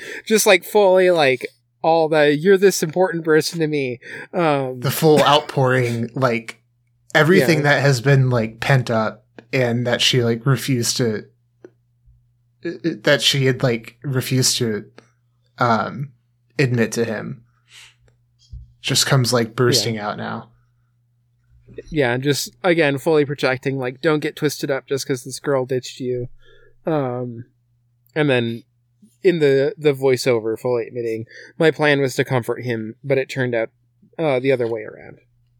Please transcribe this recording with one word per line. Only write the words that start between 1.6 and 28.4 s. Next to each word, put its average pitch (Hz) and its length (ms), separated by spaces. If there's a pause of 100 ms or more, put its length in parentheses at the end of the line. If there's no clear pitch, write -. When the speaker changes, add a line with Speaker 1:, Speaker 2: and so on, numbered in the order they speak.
Speaker 1:
all 160 260
the, 151 260
"You're 185 240
this 190 240
important 170 420
person 160 360
to 156 60
me." 135 340 (320)
Um, 139 480
Speaker 2:
the 131 100
full 151 300
outpouring, 127 920
like, 120 480 (520)
everything 160 440
Speaker 1:
Yeah. 147 60
Speaker 2:
that 147 180
has 135 180
been, 135 300
like, 113 300
pent 131 300
up 110 360 (260)
and 123 340
that 120 140
she, 123 240
like, 117 220
refused 123 500
to, 110 300 (1400)
that 156 600
she 135 240
had, 127 160
like, 117 400
refused 127 560
to, 110 280 (720)
um, 120 540 (460)
admit 123 340
to 117 120
him 110 400 (1400)
just - 260
comes, 127 260
like, 117 220
bursting 120 420
Speaker 1:
Yeah. 104 120
Speaker 2:
out 101 80
now. 110 340 (1400)
Speaker 1:
Yeah, 127 260
just, 135 340 (140)
again, 160 340
fully 151 260
projecting, 135 540
like, 131 220
"Don't 151 200
get 147 160
twisted 147 340
up 135 160
just 139 200
'cause 135 180
this 131 160
girl 135 260
ditched 131 340
you." 123 280 (560)
Um, 123 600 (680)
and 151 160
then 117 320 (600)